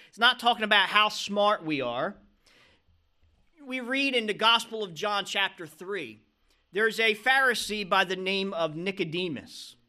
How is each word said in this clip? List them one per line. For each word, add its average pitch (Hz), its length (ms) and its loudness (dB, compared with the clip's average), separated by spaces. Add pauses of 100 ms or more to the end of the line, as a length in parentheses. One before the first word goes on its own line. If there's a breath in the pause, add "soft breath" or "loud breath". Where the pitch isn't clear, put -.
He's - 100 -20
not 240 200 4
talking 233 240 0
about 202 260 4
how 214 200 6
smart 202 560 0
we 151 160 -2
are. 127 340 -4 (1400 soft breath)
We 262 200 -8
read 262 340 -2
in 226 140 0
the 202 80 -2
Gospel 220 480 2
of 180 100 -8
John 202 320 -4
chapter 190 400 -4
three, 151 560 -12 (500)
there's 214 280 0
a 220 160 4
Pharisee 240 720 0
by 190 160 4
the 185 120 -2
name 190 380 -2
of 165 220 -2
Nicodemus. 170 1000 -6 (140)